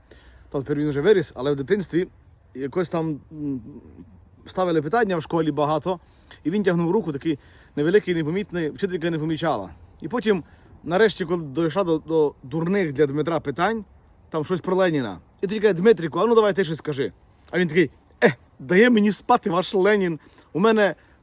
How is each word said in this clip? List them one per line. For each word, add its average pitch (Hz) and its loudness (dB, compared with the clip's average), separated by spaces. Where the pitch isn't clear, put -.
Та 143 -4
тепер 143 -2
він 151 0
вже 143 -2
виріс, 185 4
але 135 -2
в 143 2
дитинстві 165 -2
якось 143 -4
там, 160 -4
м, 143 -8
ставили 175 0
питання 185 0
в 151 -4
школі 160 -2
багато, 151 -2
і 147 -2
він 202 -2
тягнув 170 2
руку, 175 0
такий 143 -4
невеликий, 175 2
непомітний, 165 -4
вчителька 175 -4
не 160 -4
помічала. 147 -4
І 165 -10
потім, 208 -2
нарешті, 185 2
коли 170 -4
дійшла 156 -2
до, 165 0
до 151 0
дурних 165 -2
для 147 2
Дмитра 151 -2
питань, 202 -2
там 156 -4
щось 180 -2
про 185 -2
Леніна. 143 0
І 202 -2
тоді 214 -2
каже: 202 4
"Дмитрику, 165 2
а 202 2
ну 233 4
давай 208 4
ти 190 0
щось 156 -6
скажи". 131 -6
А - -2
він 180 2
такий: 151 2
"Е, 175 4
дає 208 6
мені 208 4
спати - 0
ваш 175 -2
Ленін, 190 2
у 151 -2
мене 208 4